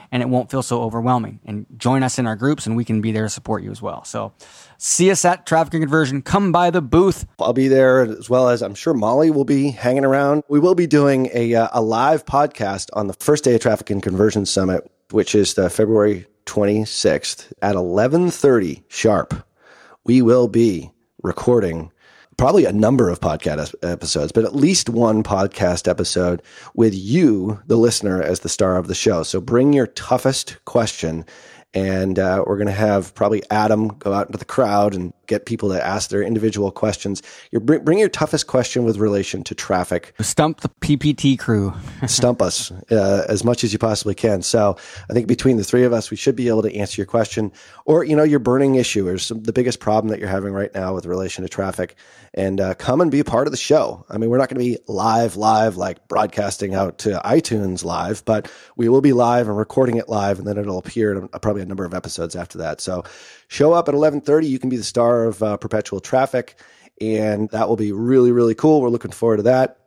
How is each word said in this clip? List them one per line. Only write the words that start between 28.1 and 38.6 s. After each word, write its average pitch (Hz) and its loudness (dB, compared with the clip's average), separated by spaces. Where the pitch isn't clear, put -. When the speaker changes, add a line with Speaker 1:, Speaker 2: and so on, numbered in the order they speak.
Speaker 2:
as 87 -2
the - -8
star 92 0
of 90 -2
the 92 -6
show. 87 0
So 95 -4
bring 127 2
your 139 2
toughest - -4
question, 82 -2
and, 95 -2
uh, 95 0
we're 98 -2
gonna 101 -2
have 101 0
probably 104 0
Adam 107 0
go 98 -4
out 101 -2
into 107 -10
the - -12
crowd 104 0
and 90 -8
get 104 -4
people 107 -4
to 90 -2
ask 101 -4
their 101 -2
individual 104 -2
questions. 101 -4
Your, 120 -2
br-, 143 2
bring 170 2
your 208 2
toughest - -4
question 123 0